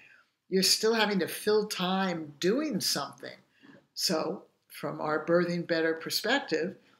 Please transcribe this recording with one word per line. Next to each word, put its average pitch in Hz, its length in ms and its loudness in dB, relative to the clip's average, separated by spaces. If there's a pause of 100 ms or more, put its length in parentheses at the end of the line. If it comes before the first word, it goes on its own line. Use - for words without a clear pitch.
(500)
You're 185 120 4
still 220 300 2
having 208 280 2
to 151 80 0
fill 208 380 0
time 180 720 -2
doing 240 400 0
something. 131 580 -4 (560)
So, 165 480 -2 (260)
from 151 320 -8
our 151 240 0
Birthing 175 420 2
Better 160 280 2
perspective, 180 800 -2 (240)